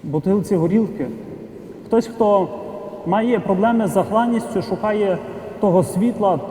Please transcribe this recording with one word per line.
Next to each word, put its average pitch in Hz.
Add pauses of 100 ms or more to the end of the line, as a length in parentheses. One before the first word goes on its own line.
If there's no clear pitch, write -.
бутилці 185
горілки. 175 (760)
Хтось, 226
хто 202 (580)
має 220
проблеми 208
з 160
захланністю, 220
шукає 208 (420)
того 185
світла 196 (120)